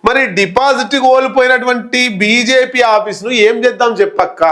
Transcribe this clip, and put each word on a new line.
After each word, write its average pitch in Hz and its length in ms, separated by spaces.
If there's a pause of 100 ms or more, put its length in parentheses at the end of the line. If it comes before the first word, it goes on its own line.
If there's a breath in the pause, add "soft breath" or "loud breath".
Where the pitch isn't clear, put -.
మరి 262 220
డిపాజిట్ 247 760
కోల్పోయినటువంటి 254 1040
బీజేపీ 247 720
ఆఫీస్ను 214 500
ఏం 233 340
చేద్దాం 233 280
చెప్పక్క? 185 600